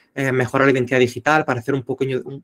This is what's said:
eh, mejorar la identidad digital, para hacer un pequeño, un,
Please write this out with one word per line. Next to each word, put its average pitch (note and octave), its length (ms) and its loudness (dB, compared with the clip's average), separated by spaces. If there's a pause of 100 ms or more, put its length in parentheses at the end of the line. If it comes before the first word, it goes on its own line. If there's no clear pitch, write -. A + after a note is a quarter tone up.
(140)
eh, C3+ 200 -2
mejorar C3 320 2
la C#3 80 6
identidad B2+ 260 0
digital, C#3+ 460 2
para A#2+ 160 -2
hacer C#3 120 -2
un C3+ 100 -2
pequeño, C3 420 -4
un, C#3 180 -14